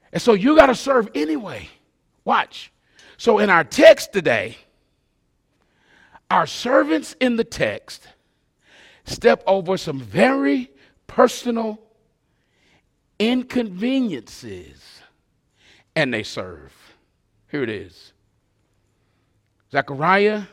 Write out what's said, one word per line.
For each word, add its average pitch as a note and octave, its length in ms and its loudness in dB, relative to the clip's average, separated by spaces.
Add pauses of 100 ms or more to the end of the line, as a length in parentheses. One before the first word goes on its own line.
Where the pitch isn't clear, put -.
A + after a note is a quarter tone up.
(120)
And F3+ 80 -6
so A#3 140 2
you A3 220 2
gotta C#4 180 8
serve B3 400 0
anyway. A#3 560 -6 (560)
Watch. - 460 -4 (460)
So A3 200 2
in G#3 140 2
our E3+ 120 4
text - 480 6
today, A#2+ 460 -2 (1700)
our F3 160 0
servants D4 720 -2
in B3 160 0
the A3+ 80 -2
text - 640 -6 (960)
step - 400 0
over F#3+ 320 0
some D3 220 -8
very B3+ 720 0 (340)
personal A3+ 760 -2 (1400)
inconveniences, G#3+ 1600 -4 (1120)
and C#3+ 160 -2
they A2 120 -6
serve. F2 500 -14 (800)
Here D3 120 -4
it A2+ 60 -6
is. G2 440 -14 (1600)
Zechariah F#3 800 0